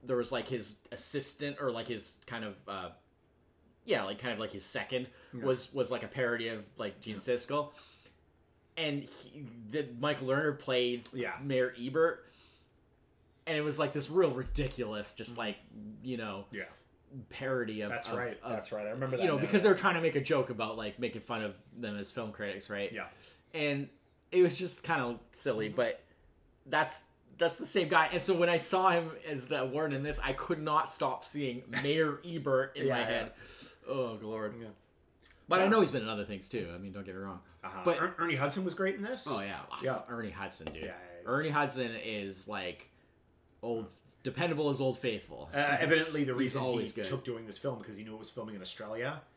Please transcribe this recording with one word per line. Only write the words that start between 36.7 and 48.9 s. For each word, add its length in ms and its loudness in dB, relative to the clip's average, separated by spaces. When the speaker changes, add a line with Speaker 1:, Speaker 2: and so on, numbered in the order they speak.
Speaker 1:
I 40 -8
mean, 140 -10
don't 120 -8
get 100 -10
me 60 -8
wrong. 200 -8
Speaker 2:
Uh-huh. 220 -8
Speaker 1:
But 160 4
Speaker 2:
Er-, 180 0
Ernie 160 2
Hudson 300 0
was 100 -2
great 220 0
in 60 -6
this? 260 -4
Speaker 1:
Oh, 120 0
yeah. 200 -6
Speaker 2:
Yeah. 260 0
Speaker 1:
Ernie 220 -6
Hudson, 420 -10
dude. 120 -12
Speaker 2:
Yeah, 20 -6
yeah, 80 -8
he's 60 -10
Speaker 1:
Ernie 240 2
Hudson 420 0
is, 460 -4
like, 400 -6
old, 260 -4
dependable 480 0
as 100 0
Old 180 2
Faithful. 540 -4
Speaker 2:
Uh, 280 4
evidently 440 4
the 80 0
Speaker 1:
He's 80 0
Speaker 2:
reason 220 2
he 40 2
Speaker 1:
always 260 0
good. 120 -4
Speaker 2:
took 200 -4
doing 200 -6
this 140 -10
film, 200 -2
because 200 -12
he 60 -10
knew 100 -10
it 40 -10
was 120 -12
filming 240 -8
in 80 -10
Australia. 580 -4